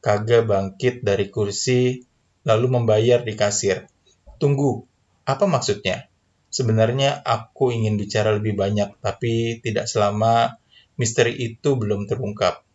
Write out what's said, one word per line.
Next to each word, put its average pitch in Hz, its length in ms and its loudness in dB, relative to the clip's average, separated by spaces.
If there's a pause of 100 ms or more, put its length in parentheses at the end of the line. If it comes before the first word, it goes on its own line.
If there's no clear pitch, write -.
Kaga 110 420 4
bangkit 101 560 -2
dari 98 320 -2
kursi, 123 640 0 (480)
lalu 120 320 2
membayar 117 480 2
di 110 80 -6
kasir. 104 560 -2 (480)
"Tunggu, 139 480 0 (400)
apa 190 240 0
maksudnya? 101 560 -2 (480)
Sebenarnya 123 720 0
aku 120 480 -2
ingin 107 240 0
bicara 104 400 0
lebih 107 160 -2
banyak, 101 480 -2
tapi 113 640 -4
tidak 107 240 -4
selama 110 720 0 (320)
misteri 117 480 0
itu 120 320 -2
belum 104 320 -2
terungkap." 104 560 -4 (140)